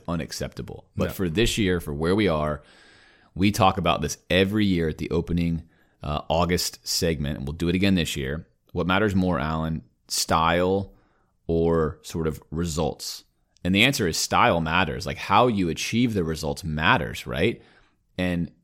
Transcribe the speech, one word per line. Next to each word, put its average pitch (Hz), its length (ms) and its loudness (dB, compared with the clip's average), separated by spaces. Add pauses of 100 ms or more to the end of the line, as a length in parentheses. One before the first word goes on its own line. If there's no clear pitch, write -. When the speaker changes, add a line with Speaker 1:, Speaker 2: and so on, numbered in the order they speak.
Speaker 1:
unacceptable. - 800 -8 (100)
But 95 120 -2
Speaker 2:
No. 85 60 -8
Speaker 1:
for 92 180 -2
this 107 260 2
year, 92 240 2
for 76 140 -8
where 80 200 0
we 104 140 2
are, 76 340 0 (720)
we 98 160 2
talk 98 280 4
about 85 240 2
this - 160 -6 (100)
every 98 380 4
year 85 240 2
at 78 80 -6
the 82 100 -6
opening, 85 540 0 (400)
uh, 73 260 -4
August 85 580 0
segment, 73 520 -2
and 67 80 -8
we'll 71 80 -6
do 85 160 0
it 85 40 2
again 95 200 4
this 82 200 0
year. 73 320 -6 (260)
What 87 140 -2
matters 95 280 2
more, 92 260 2
Alan, 80 420 -2 (240)
style 90 840 0 (540)
or 82 560 0
sort 82 240 -6
of 76 240 -4
results? 80 760 -4 (400)
And 90 100 0
the 101 100 6
answer 131 220 2
is 80 120 -2
style 101 420 2
matters. 80 460 -2
Like, 69 100 -6
how 107 300 4
you 98 240 0
achieve 113 420 -2
the 98 120 -2
results 78 380 -6
matters, 80 640 0
right? 80 360 -2 (560)
And 90 320 -2 (140)